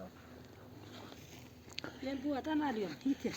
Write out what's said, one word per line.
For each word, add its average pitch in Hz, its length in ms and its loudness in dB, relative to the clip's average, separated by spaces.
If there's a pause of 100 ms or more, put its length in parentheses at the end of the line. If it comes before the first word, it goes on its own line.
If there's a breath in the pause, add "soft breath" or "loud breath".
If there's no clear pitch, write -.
o. - 20 -8 (2000)
Ben 269 180 2
bu 285 120 4
adam 302 260 6
alıyorum, 214 420 4
yeter. 262 320 6